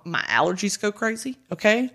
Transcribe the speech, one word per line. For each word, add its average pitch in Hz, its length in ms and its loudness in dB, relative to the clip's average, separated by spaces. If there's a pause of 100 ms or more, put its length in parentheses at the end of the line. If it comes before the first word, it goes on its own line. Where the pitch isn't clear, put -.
my 170 180 -2
allergies 180 580 0
go 214 100 -2
crazy, 226 460 -6 (160)
okay? 233 420 2